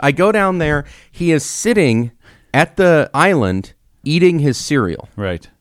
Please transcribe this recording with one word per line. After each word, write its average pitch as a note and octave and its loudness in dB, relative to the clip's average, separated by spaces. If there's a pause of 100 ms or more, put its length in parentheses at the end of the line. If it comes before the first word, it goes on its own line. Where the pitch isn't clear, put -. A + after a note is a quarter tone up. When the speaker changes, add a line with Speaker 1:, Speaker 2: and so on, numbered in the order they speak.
Speaker 1:
I C#3+ 2
go F#3 0
down F#3+ 0
there. D3+ -2 (260)
He E3+ -2
is D3 0
sitting B2+ 0 (400)
at D#3 -2
the E3+ 2
island C3 0 (320)
eating E3+ 2
his C#3 0
cereal. A2+ -4
Speaker 2:
Right. F#2 -8 (120)